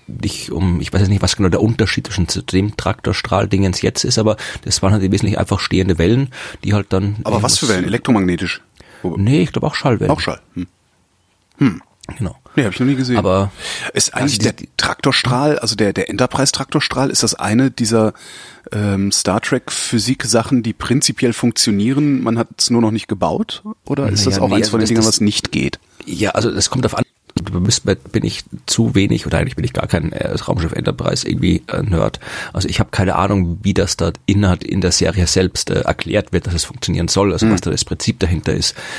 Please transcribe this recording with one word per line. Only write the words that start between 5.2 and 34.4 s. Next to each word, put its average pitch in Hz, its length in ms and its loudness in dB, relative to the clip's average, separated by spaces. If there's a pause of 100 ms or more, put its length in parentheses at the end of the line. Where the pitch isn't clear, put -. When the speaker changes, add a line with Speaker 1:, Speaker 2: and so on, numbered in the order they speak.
Speaker 1:
einfach - 220 0
stehende 92 400 0
Wellen, 120 300 2 (340)
die 104 100 0
halt 104 160 0
dann 101 340 0
Speaker 2:
Aber 110 200 0
was 135 160 2
für 151 80 -2
Speaker 1:
irgendwas - 100 0
Speaker 2:
Wellen? 90 120 0
Elektromagnetisch? 95 720 0 (420)
Wo- 87 140 -2
Speaker 1:
Nee, 131 260 4
ich 143 80 -2
glaub - 140 -2
auch 147 100 -2
Schallwellen. 131 360 0
Speaker 2:
Auch - 80 0
Schall. - 220 -6 (140)
Hm. 95 120 -8 (920)
Hm. 120 220 0 (360)
Speaker 1:
Genau. 101 180 -4 (220)
Speaker 2:
Nee, 135 80 4
hab 95 80 -2
ich - 60 -8
noch 127 80 2
nie 139 80 2
gesehen. 123 220 0
Speaker 1:
Aber 98 340 2 (420)
Speaker 2:
ist - 200 0
eigentlich 131 260 0
Speaker 1:
also 110 120 2
die - 140 -10
Speaker 2:
der - 100 -18
Traktorstrahl, 135 840 0
also 107 160 -4
der, 101 180 2
der - 160 -2
Enterprise-Traktorstrahl, 131 1000 0
ist - 140 0
das 110 120 0
eine 120 360 2
dieser, 110 420 2 (600)
ähm, 101 400 0
Star 95 260 2
Trek-Physik-Sachen, 120 1200 0
die 110 120 -2
prinzipiell - 580 0
funktionieren, 127 920 2
man 117 160 0
hat's - 320 -2
nur 117 120 4
noch 110 100 4
nicht 110 160 -4
gebaut? 95 560 -2 (220)
Oder 139 240 -2
ist 98 180 0
das - 80 -2
Speaker 1:
Naja, - 100 0
Speaker 2:
auch - 40 2
Speaker 1:
nee, 101 60 0
Speaker 2:
eins 107 140 2
von 113 100 0
den 110 40 2
Speaker 1:
also - 0 -
das, 110 60 0
Speaker 2:
Dingern, 113 160 2
Speaker 1:
das - 20 4
Speaker 2:
was 107 140 0
nicht - 320 -2
geht? - 260 -4 (260)
Speaker 1:
Ja, 98 260 -4
also 107 200 0
das - 180 -2
kommt 127 160 -2
auf - 120 -2
an, - 60 0 (320)
da 92 240 -4
müsste 101 280 0
man, 98 100 2 (140)
bin 110 140 0
ich - 180 -6 (220)
zu 113 280 2
wenig - 320 2
oder 80 120 0
eigentlich 87 180 -2
bin - 80 -4
ich - 100 -2
gar - 140 -4
kein, - 240 0
äh, - 260 -4
Raumschiff - 360 -2
Enterprise - 560 -2
irgendwie, 87 380 0
äh, - 140 -4
Nerd. 85 380 0 (320)
Also 95 160 -2
ich - 140 -2
hab - 100 -2
keine 92 240 0
Ahnung, 95 480 2
wie 98 100 2
das 92 220 0
da 87 160 0 (140)
inhalt 101 400 2